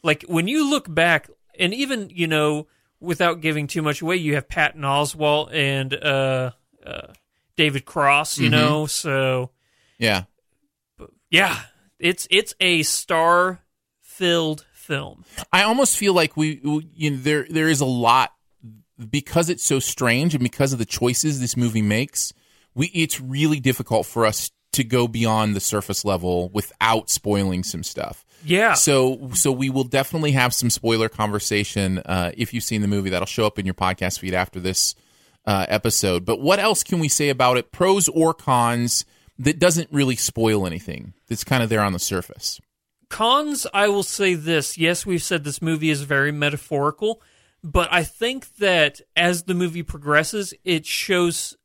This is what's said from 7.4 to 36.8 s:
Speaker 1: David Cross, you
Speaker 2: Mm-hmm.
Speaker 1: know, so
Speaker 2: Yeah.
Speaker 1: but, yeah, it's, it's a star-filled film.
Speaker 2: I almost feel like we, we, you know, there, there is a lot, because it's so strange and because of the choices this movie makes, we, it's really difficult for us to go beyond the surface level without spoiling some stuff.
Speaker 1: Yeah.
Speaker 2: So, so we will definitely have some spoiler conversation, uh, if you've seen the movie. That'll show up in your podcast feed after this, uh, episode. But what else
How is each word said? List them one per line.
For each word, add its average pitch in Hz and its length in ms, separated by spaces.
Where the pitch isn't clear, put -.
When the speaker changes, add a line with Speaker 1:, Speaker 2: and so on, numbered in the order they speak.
Speaker 1:
David 143 280
Cross, 143 520
you 135 120
Speaker 2:
Mm-hmm. 151 120
Speaker 1:
know, 151 240
so 131 640
Speaker 2:
Yeah. 104 260
Speaker 1:
but, - 120
yeah, 175 300
it's, 180 300
it's - 300
a 175 240
star-filled 170 1900
film. - 520
Speaker 2:
I 185 120
almost 233 340
feel 196 160
like 165 240
we, 156 260
we, 151 300
you 151 180
know, 135 60
there, 143 320
there 160 200
is 143 120
a 143 40
lot, 123 480
because 156 400
it's 175 160
so 135 140
strange 131 560
and 127 80
because 135 300
of 123 60
the 110 60
choices 131 540
this 123 180
movie 113 240
makes, 107 520
we, 156 140
it's 165 340
really 143 380
difficult 120 460
for 113 200
us - 260
to 135 100
go 120 240
beyond 110 480
the 98 60
surface - 420
level 90 460
without 110 600
spoiling 98 540
some 85 200
stuff. - 420
Speaker 1:
Yeah. 185 300
Speaker 2:
So, 131 600
so - 180
we 135 180
will 131 160
definitely 143 480
have 123 200
some 120 160
spoiler 113 400
conversation, 101 880
uh, 87 380
if 113 160
you've 117 120
seen 107 160
the 101 60
movie. 101 220
That'll 92 160
show 110 220
up - 100
in 101 80
your 92 80
podcast 92 460
feed 90 140
after 90 260
this, 92 340
uh, 98 240
episode. 98 560
But 113 160
what 180 180
else 208 240